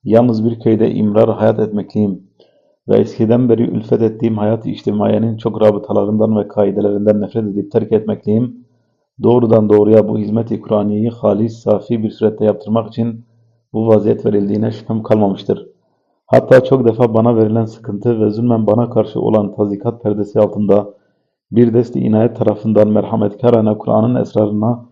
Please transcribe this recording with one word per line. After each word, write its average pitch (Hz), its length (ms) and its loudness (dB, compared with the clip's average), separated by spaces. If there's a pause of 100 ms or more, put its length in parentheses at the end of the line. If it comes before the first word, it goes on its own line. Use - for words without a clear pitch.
yalnız 110 420 2
bir 117 140 -2
köyde 110 320 0
imrar 110 380 0
hayat 110 300 0
etmekliyim 104 640 -4 (680)
ve 107 80 4
eskiden 117 520 0
beri 113 140 2
ülfet 110 380 -2
ettiğim 110 360 -2
hayat-ı 110 320 -2
içtimaiyenin 107 680 -2
çok 107 240 -4
rabıtalarından 107 760 0
ve 101 100 -2
kaidelerinden 101 760 0
nefret 110 220 -6
edip 101 280 -6
terk 110 200 -2
etmekliyim. 107 760 -2 (580)
Doğrudan 113 460 4
doğruya 104 380 4
bu 110 120 -4
hizmet-i 110 420 -4
Kur'aniyeyi 104 480 -2
halis, 110 500 -2
safi 110 440 -2
bir 107 60 -4
surette 107 360 -2
yaptırmak 110 420 -2
için 117 380 -8 (480)
bu 110 140 -2
vaziyet 110 380 2
verildiğine 104 460 -2
şüphem 110 320 -6
kalmamıştır. - 640 -2 (580)
Hatta 127 380 4
çok 131 240 2
defa 113 260 0
bana 117 220 2
verilen 113 300 2
sıkıntı 110 560 -4
ve 107 80 2
zulmen 113 380 0
bana 117 220 0
karşı - 300 -2
olan 107 360 0
tazikat 101 480 -4
perdesi 104 360 -2
altında 101 540 0 (600)
bir 117 180 4
desti 120 260 0
inayet 113 360 0
tarafından 107 520 0
merhametkarane 107 920 0
Kur'an'ın 117 380 0
esrarına 110 760 -2